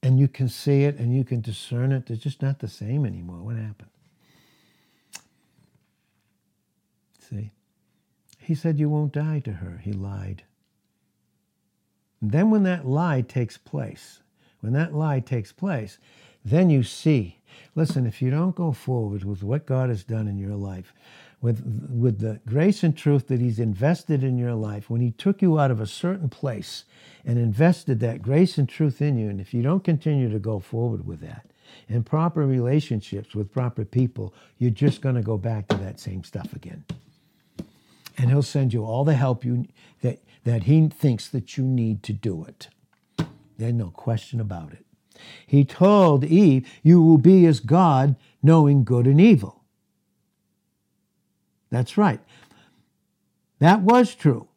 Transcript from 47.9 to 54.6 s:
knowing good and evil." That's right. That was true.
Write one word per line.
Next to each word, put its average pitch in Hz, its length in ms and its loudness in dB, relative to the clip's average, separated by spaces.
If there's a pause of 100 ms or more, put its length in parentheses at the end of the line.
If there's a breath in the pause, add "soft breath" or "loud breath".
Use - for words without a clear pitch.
knowing 143 420 6
good 120 220 0
and 139 120 6
evil." 170 460 4 (2000)
That's 120 260 -4
right. 202 240 2 (1400 soft breath)
That 180 220 6
was 233 340 4
true. - 420 0